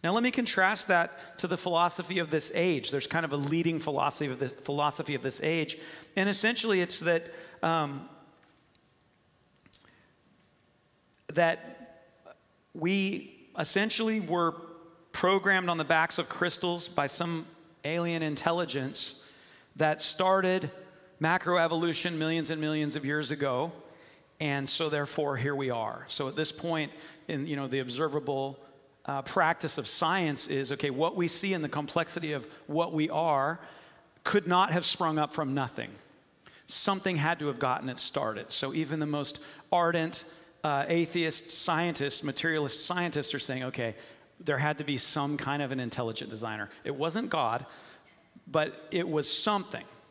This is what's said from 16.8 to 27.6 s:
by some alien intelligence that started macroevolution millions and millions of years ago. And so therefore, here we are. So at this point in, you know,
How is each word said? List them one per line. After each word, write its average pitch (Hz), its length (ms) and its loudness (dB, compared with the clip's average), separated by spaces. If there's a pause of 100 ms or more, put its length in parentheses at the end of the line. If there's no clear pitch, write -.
by 143 180 0
some 170 400 -2 (400)
alien 165 360 0
intelligence 151 1040 -2 (500)
that 156 260 2
started 185 680 4 (520)
macroevolution 170 960 2
millions 156 340 0
and 156 100 -2
millions 151 360 0
of 135 100 -4
years 147 240 0
ago. 143 420 0 (680)
And 139 280 0
so 160 220 0
therefore, 143 480 0
here 139 160 0
we 139 160 -2
are. 113 380 -4
So 139 200 -2
at 131 80 -6
this 151 160 0
point 160 400 -2 (360)
in, 147 180 -4
you 147 100 -2
know, 139 100 -4